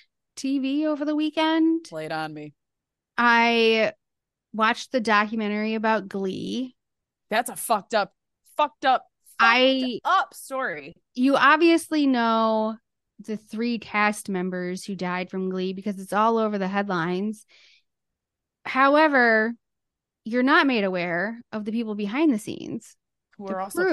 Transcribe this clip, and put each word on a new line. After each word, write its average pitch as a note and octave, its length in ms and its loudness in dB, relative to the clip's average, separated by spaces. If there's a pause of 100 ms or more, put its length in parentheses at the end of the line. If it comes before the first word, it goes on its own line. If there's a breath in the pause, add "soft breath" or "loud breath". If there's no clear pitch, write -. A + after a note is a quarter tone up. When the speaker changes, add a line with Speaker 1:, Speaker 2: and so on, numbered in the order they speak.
(360)
Speaker 1:
T C#4 240 -2
V C#4 280 -2
over D4 180 -2
the D4+ 100 -2
weekend. D#4+ 760 0
Speaker 2:
Lay D#3 140 -8
it D#3 60 -8
on D#3 220 -6
me. D3+ 200 -14 (640)
Speaker 1:
I A#3 760 4 (600)
watched A3 380 -2
the C4 100 0
documentary G#3+ 760 0
about G#3+ 340 0
Glee. G3 680 -6 (540)
Speaker 2:
That's A#3 200 -2
a A#3 60 -12
fucked - 380 -4
up, G3+ 200 0 (440)
fucked D4 280 0
up, C4 220 2 (320)
fucked - 0 -
Speaker 1:
I B3+ 640 4
Speaker 2:
up F4+ 300 0
story. G3+ 640 -10 (180)
Speaker 1:
You C4 240 2
obviously D#4 680 4
know A3+ 680 0 (440)
the G#3+ 140 -8
three A#3 420 -4
cast G#3 520 -2
members F3+ 560 -4
who G3+ 100 -6
died F3+ 340 -4
from F#3+ 200 -4
Glee F#3 240 -4
because F#3+ 260 -8
it's F#3+ 140 -10
all A3 240 2
over G#3+ 200 0
the F#3+ 120 -2
headlines. G3 760 -4 (1160 soft breath)
However, C4 920 4 (680)
you're A#3 180 -2
not D4 260 4
made A#3 180 2
aware F#3 560 -2 (100)
of G#3+ 140 -6
the G#3+ 80 -6
people A3 220 -4
behind A#3+ 380 0
the G#3+ 60 0
scenes. - 560 -10 (420)
Speaker 2:
Who G3 100 -12
Speaker 1:
The F#3+ 80 -4
Speaker 2:
are F#3 40 -4
also G#3 240 -4
Speaker 1:
crew. F#4+ 100 2